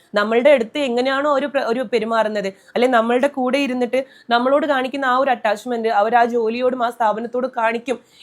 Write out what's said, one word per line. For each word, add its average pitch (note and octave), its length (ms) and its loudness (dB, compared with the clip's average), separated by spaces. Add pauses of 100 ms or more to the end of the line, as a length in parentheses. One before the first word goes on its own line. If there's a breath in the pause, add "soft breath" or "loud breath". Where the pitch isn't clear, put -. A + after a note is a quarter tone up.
(140 soft breath)
നമ്മളുടെ A3+ 360 4
അടുത്ത് C4 280 2
എങ്ങനെയാണോ C4+ 560 0
ഒരു C4+ 120 0
പ്ര-, C4+ 180 -2
ഒരു A#3 160 -2
പെരുമാറുന്നത്, G#3+ 680 -2
അല്ലെ A3+ 420 -2
നമ്മളുടെ A#3+ 380 2
കൂടെ B3+ 320 -2
ഇരുന്നിട്ട് B3+ 460 -2 (260 loud breath)
നമ്മളോട് C4 360 2
കാണിക്കുന്ന C4+ 400 -2
ആ B3 100 2
ഒരു C4+ 140 2
അറ്റാച്ച്മെന്റ് A3+ 580 -2
അവർ G#3+ 280 2
ആ A#3+ 80 6
ജോലിയോടും A#3+ 640 -2
ആ B3 40 -2
സ്ഥാപനത്തോടും A#3+ 640 -2
കാണിക്കും A3+ 420 -2 (240 loud breath)